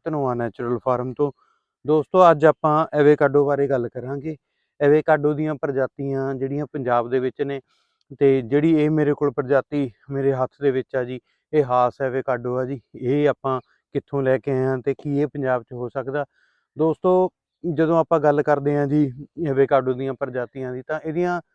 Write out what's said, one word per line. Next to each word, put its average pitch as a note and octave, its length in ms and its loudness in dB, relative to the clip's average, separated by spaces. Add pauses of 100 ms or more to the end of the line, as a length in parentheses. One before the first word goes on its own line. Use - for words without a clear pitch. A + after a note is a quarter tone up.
ਧਨੋਆ C#3+ 300 -2
ਨੈਚੁਰਲ A#2+ 440 -4
ਫਾਰਮ B2 340 -2
ਤੋਂ। C#3+ 200 -2 (540)
ਦੋਸਤੋ, D#3+ 440 4
ਅੱਜ D3+ 140 2
ਆਪਾਂ D3+ 480 2
ਐਵੋਕਾਡੋ D3 540 4
ਬਾਰੇ C#3+ 220 0
ਗੱਲ B2 200 -2
ਕਰਾਂਗੇ। C#3 480 -10 (440)
ਐਵੋਕਾਡੋ D3+ 520 4
ਦੀਆਂ D#3 220 -2
ਪ੍ਰਜਾਤੀਆਂ C#3 800 -4
ਜਿਹੜੀਆਂ C3+ 380 -4
ਪੰਜਾਬ A#2+ 380 -2
ਦੇ C3 80 0
ਵਿੱਚ B2+ 240 -4
ਨੇ, C#3 180 -6 (580)
ਤੇ C3+ 240 4
ਜਿਹੜੀ D3 380 2
ਇਹ D3+ 100 2
ਮੇਰੇ D3+ 240 2
ਕੋਲ C#3+ 160 -2
ਪ੍ਰਜਾਤੀ C3+ 640 -2 (180)
ਮੇਰੇ C#3 220 0
ਹੱਥ B2+ 180 -2 (120)
ਦੇ C#3+ 80 2
ਵਿੱਚ C3 260 -6
ਆ B2+ 80 -2
ਜੀ, B2 160 -10 (320)
ਇਹ D3+ 120 2
ਹਾਸ B2 360 0
ਐਵੋਕਾਡੋ B2 560 -4
ਆ B2+ 80 -2
ਜੀ। C3 160 -8 (140)
ਇਹ C3+ 340 0
ਆਪਾਂ C3 320 -2 (320)
ਕਿੱਥੋਂ C#3 300 -6
ਲੈ C3 160 2
ਕੇ C#3 140 -6
ਆਏ C3 120 0
ਹਾਂ C3 140 -2
ਤੇ C3 160 -4
ਕੀ C#3+ 240 -4
ਇਹ D3 80 0
ਪੰਜਾਬ C3 360 -4
'ਚ - 100 -20
ਹੋ B2 160 -8
ਸਕਦਾ? C3+ 360 -6 (540)
ਦੋਸਤੋ, E3 520 2 (440)
ਜਦੋਂ D#3+ 240 2
ਆਪਾਂ E3 220 2
ਗੱਲ D3 220 2
ਕਰਦੇ C#3+ 340 0
ਹਾਂ C#3+ 100 0
ਜੀ C#3+ 260 2 (360)
ਐਵੋਕਾਡੋ C3 440 2
ਦੀਆਂ C3+ 220 -6
ਪ੍ਰਜਾਤੀਆਂ B2+ 580 -8
ਦੀ, B2+ 140 -10
ਤਾਂ D#3 180 -6
ਇਹਦੀਆਂ F3 360 -2 (140)